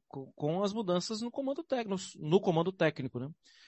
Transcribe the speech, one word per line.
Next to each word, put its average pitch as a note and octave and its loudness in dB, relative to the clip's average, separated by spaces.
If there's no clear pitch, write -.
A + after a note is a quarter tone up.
Com, C3+ -10
com E3 0
as G3 2
mudanças G#3 0
no A#3+ -4
comando C#4 -4
técnico, G#3+ -2
no D#3 4
comando F3+ 2
técnico, C#3 0
né? C#3 -6